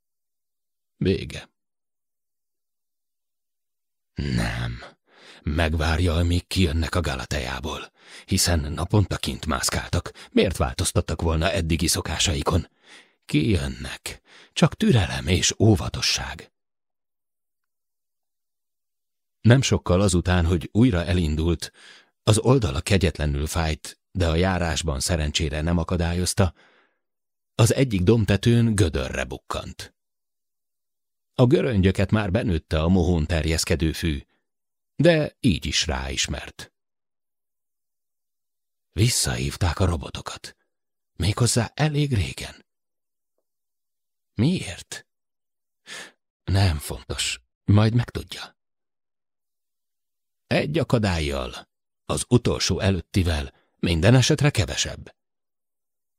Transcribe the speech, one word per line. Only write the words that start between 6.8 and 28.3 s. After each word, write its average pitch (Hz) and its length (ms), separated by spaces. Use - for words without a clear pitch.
a 90 60
Galateából, 67 920
hiszen 82 480
naponta 92 440
kint - 300
mászkáltak. - 680
Miért 214 260
változtattak 82 640
volna 82 280
eddigi 82 360
szokásaikon? 80 800
Kijönnek. 69 960
Csak - 220
türelem 80 520
és 87 320
óvatosság. - 920
Nem 127 220
sokkal 92 380
azután, 90 460
hogy 82 260
újra 101 320
elindult, 82 680
az 107 160
oldala 110 420
kegyetlenül 76 640
fájt, 80 540
de 87 180
a 80 60
járásban 85 640
szerencsére 76 600
nem 85 180
akadályozta, 85 760
az 113 200
egyik 117 280
domtetőn 113 720